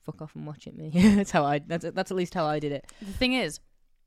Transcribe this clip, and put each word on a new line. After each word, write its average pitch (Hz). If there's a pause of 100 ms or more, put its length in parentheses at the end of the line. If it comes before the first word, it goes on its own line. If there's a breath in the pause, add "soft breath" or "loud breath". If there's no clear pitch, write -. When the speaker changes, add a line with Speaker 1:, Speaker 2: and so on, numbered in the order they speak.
Speaker 1:
fuck -
off 151
and 151
watch 151
it, -
me. 156
<laughs> 147
That's 202
how 156
I, 147
that's, 170
that's 185
at 185
least 175
how 165
I 151
did 147
it. 131 (140)
Speaker 2:
The 196
thing 254
is, 180 (460)